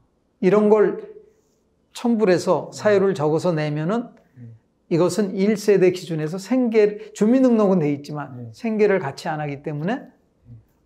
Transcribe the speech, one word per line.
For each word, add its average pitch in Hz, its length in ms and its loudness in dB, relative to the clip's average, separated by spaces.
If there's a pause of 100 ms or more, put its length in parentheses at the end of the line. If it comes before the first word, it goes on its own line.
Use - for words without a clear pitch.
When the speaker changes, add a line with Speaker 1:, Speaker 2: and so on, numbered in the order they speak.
(420)
Speaker 1:
이런 208 280 4
걸 208 400 2 (840)
첨부를 220 400 0
해서 165 380 0
Speaker 2:
네. - 60 -18
Speaker 1:
사유를 196 360 2
적어서 156 400 -2
내면은 156 540 -4 (280)
Speaker 2:
네. 120 140 -20 (400)
Speaker 1:
이것은 180 460 0
일 202 200 0
세대 190 360 2
기준에서 160 460 -6
생계, 220 760 0
주민등록은 220 680 2
돼 147 140 0
있지만 139 440 -10
Speaker 2:
네. 117 140 -14
Speaker 1:
생계를 208 480 0
같이 139 300 -8
안 151 100 -6
하기 143 240 -8
때문에 160 320 -6
Speaker 2:
네. 254 160 -12 (760)